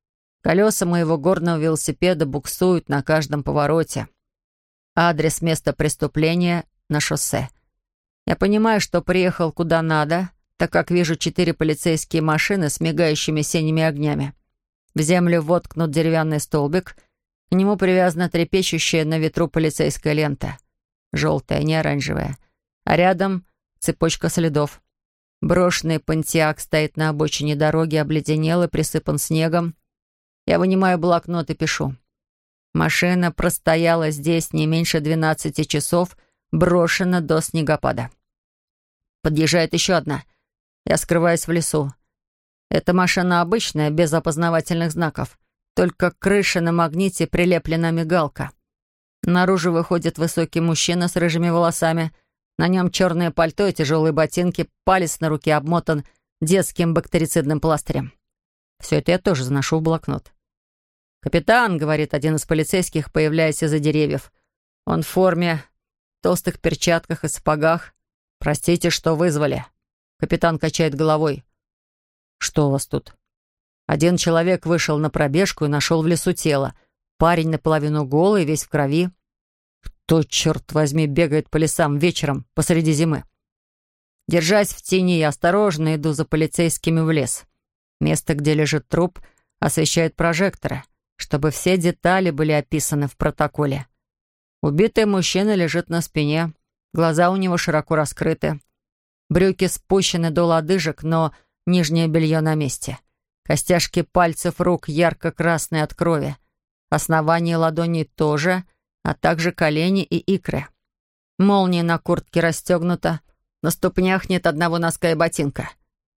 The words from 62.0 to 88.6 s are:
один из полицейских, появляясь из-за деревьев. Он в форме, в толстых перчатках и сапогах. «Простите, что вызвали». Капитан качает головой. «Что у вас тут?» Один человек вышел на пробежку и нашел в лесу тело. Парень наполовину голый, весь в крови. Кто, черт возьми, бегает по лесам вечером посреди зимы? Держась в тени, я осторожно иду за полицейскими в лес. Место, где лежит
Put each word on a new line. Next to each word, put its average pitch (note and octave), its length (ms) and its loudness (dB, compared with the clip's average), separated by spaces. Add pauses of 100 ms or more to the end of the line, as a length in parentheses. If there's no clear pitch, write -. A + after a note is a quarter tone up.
один D3+ 220 0
из D3 100 -6
полицейских, D#3+ 640 -2
появляясь D#3 500 0
из-за D#3 160 0
деревьев. D3 540 0 (540)
Он D#3+ 160 -2
в - 40 -8
форме, F3 560 0 (560)
в - 40 -8
толстых - 360 -2
перчатках - 640 -2
и D#3 40 -6
сапогах. D#3 640 -2 (440)
«Простите, E3+ 500 0
что D#3+ 260 0
вызвали». D3 520 -2 (520)
Капитан E3 400 0
качает D#3 360 0
головой. D#3 500 0 (920)
«Что - 300 0
у - 20 0
вас C#3 160 -2
тут?» - 280 -8 (720)
Один D#3 300 2
человек E3+ 500 2
вышел D#3+ 320 0
на D3+ 120 0
пробежку D3+ 560 0
и - 20 0
нашел D3 340 0
в D#3 40 -2
лесу F3 260 0
тело. C#3 420 -2 (440)
Парень E3 320 2
наполовину D3+ 560 0
голый, F3 400 2
весь D3+ 180 -2
в - 60 -20
крови. D3+ 400 0 (720)
Кто, - 400 0
черт - 500 -4
возьми, D3+ 340 0
бегает D3+ 440 0
по D#3+ 80 -2
лесам D3+ 400 0
вечером C#3+ 560 -2
посреди D#3+ 380 2
зимы? D3+ 320 0 (1000)
Держась F#3 440 2
в - 100 -14
тени, F3+ 380 2
я D#3 100 2
осторожно D#3+ 680 2
иду D3+ 160 -2
за D3 120 -2
полицейскими D#3+ 760 0
в D#3+ 100 2
лес. D#3+ 340 -2 (560)
Место, D#3 340 0
где D3 200 0
лежит D3+ 340 0